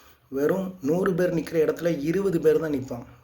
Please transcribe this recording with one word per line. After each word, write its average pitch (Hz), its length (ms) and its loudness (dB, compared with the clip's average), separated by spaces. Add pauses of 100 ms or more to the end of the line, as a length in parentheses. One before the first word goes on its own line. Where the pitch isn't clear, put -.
(280)
வெறும் 175 520 -2
நூறு 175 340 2
பேர் 170 200 0
நிக்கிற 160 340 0
இடத்துல 156 320 -2
இருபது 170 400 0
பேர் 156 200 4
தான் 156 120 -2
நிப்பான். 120 320 -6 (200)